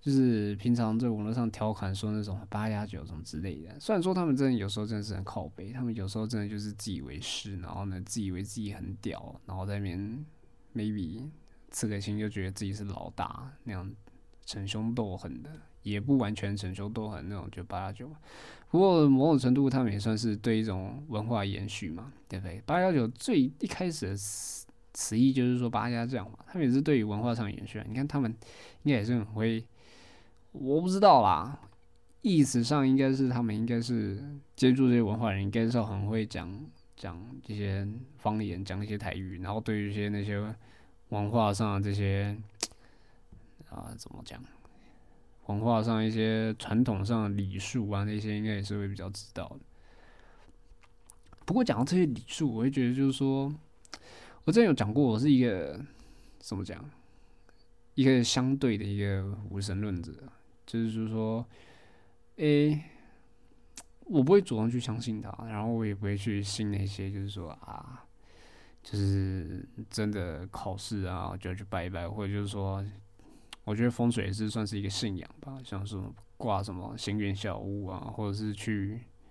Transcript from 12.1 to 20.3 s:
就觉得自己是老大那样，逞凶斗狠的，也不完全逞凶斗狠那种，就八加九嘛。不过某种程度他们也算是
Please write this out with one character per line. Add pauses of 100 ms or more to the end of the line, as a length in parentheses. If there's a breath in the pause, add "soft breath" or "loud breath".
就
觉
得
自
己
是
老
大 (140)
那
样， (540)
逞
凶
斗
狠
的， (320)
也
不
完
全
逞
凶
斗
狠
那
种，
就
八
加
九
嘛。 (520 loud breath)
不
过
某
种
程
度
他
们
也
算
是